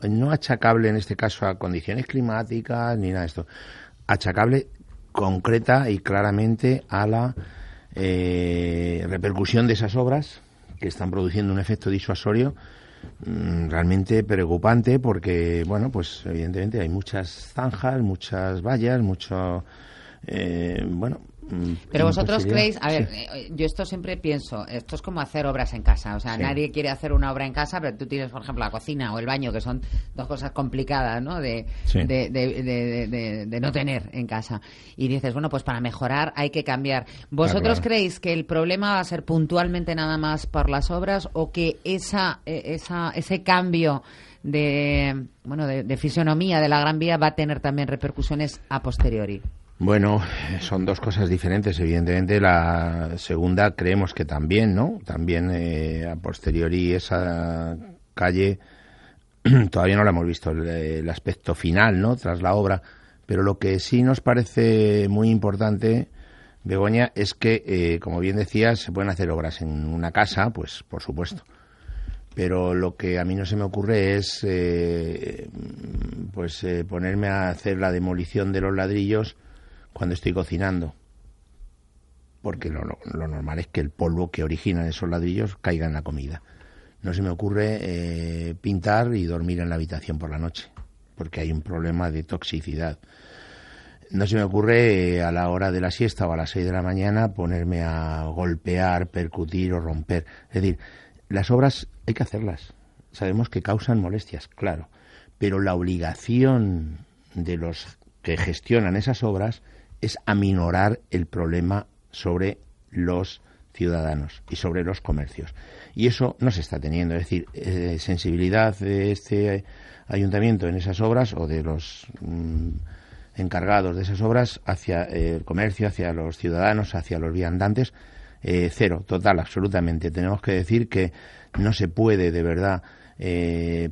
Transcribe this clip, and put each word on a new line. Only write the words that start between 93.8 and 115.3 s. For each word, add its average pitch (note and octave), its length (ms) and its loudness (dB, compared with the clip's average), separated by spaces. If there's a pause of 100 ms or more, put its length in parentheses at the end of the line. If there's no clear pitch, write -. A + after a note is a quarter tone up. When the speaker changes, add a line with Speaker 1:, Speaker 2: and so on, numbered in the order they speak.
Speaker 1:
No F#2+ 160 0
se G2+ 100 2
me A2 60 4
ocurre, G#2 720 4
eh, F2 60 2
a E2+ 100 2
la F2 180 2
hora F#2 200 0
de F2+ 100 0
la F2+ 100 0
siesta G#2 360 0
o E2+ 60 0
a E2 40 0
las E2 140 -2
seis F2+ 160 -2
de F2+ 60 0
la F#2 100 0
mañana G2 500 2
ponerme F2 500 0
a D#2+ 420 -2
golpear, F2 840 0
percutir F2+ 640 -2
o F2 80 0
romper. D#2+ 460 -2 (220)
Es - 140 0
decir, F#2 160 2 (500)
las G2 220 0
obras C3 380 2 (180)
hay A2+ 80 0
que - 100 -4
hacerlas. G#2+ 500 -6 (380)
Sabemos G#2 380 0
que F#2+ 120 -4
causan A2 380 0
molestias, F#2 480 -6
claro, D#2+ 400 -4 (500)
pero G2 220 0
la F#2+ 140 2
obligación F2+ 1200 2 (360)
de F2 220 -2
los E2+ 420 -8 (240)
que E2 140 -2
gestionan F2+ 600 0
esas A#2 260 -2
obras G#2+ 400 -2 (380)
es - 260 -6
aminorar G2 760 2 (100)
el F2 160 0
problema F2 600 -2 (240)
sobre F#2 480 -2 (320)
los F2+ 500 -2 (320)
ciudadanos D#2+ 800 -2
y E2 60 -6
sobre F2 280 -2
los F#2 160 -4
comercios. D2 540 -6 (400)